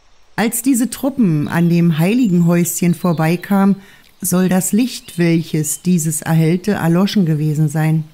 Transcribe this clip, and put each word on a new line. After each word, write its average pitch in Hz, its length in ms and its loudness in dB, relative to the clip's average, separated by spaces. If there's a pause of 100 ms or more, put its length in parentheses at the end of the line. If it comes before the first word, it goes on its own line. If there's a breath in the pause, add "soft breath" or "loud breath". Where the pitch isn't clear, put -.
(360)
Als 220 260 -2
diese 254 260 0
Truppen 202 600 -2
an 170 200 0
dem 170 300 2
Heiligenhäuschen 175 960 2
vorbeikamen, 175 800 0 (440 loud breath)
soll 185 280 0
das 180 240 0
Licht, - 460 -2
welches 165 640 -2
dieses 165 400 -2
erhellte, 160 500 0
erloschen 180 540 0
gewesen 156 420 0
sein. 156 460 0